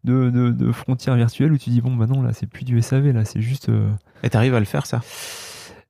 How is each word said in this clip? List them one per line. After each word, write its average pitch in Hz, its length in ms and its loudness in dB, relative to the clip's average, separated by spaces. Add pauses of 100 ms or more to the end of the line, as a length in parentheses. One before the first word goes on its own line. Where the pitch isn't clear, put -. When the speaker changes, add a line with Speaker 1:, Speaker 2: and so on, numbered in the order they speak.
Speaker 1:
de, 127 260 2
de, 123 220 2
de 120 200 0
frontière 127 440 -2
virtuelle 120 380 2
où 143 40 4
tu - 120 -6
dis, 120 120 2
bon, 127 140 0
bah 110 120 2
non, 135 140 0
là, 120 120 0
c'est 110 140 -6
plus - 180 -12
du 123 120 2
S 117 160 0
A 135 60 4
V, 139 140 2
là, 110 120 2
c'est 107 160 -2
juste, 127 280 -4
euh, 107 200 2 (320)
Speaker 2:
Et 117 80 -2
t'arrives 123 260 4
à 113 40 4
le 104 60 2
faire, - 200 -4
ça ? - 160 -4 (880)